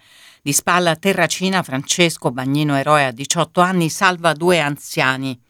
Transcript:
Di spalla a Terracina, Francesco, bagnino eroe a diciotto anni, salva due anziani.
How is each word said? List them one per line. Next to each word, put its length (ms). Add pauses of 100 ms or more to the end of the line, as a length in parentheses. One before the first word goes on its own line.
(420)
Di 120
spalla 360
a 60
Terracina, 640
Francesco, 720
bagnino 440
eroe 300
a 60
diciotto 500
anni, 280
salva 440
due 260
anziani. 800 (100)